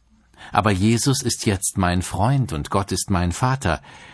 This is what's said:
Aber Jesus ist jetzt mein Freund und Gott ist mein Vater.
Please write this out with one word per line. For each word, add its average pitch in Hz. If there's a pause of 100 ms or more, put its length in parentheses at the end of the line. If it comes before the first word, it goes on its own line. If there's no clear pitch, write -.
(520)
Aber 107
Jesus 113
ist -
jetzt 101
mein 90
Freund 113
und 73
Gott 98
ist -
mein 90
Vater. 127 (320)